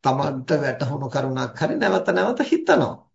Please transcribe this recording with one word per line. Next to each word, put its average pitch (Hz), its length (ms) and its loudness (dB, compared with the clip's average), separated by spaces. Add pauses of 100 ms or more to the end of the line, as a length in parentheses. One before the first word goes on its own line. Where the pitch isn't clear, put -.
තමන්ට 135 520 0
වැටහුණු 139 520 -2
කරුණක් 131 480 -4
හරි 202 200 -2
නැවත 190 340 0
නැවත 190 320 0
හිතනවා. 285 520 2 (200)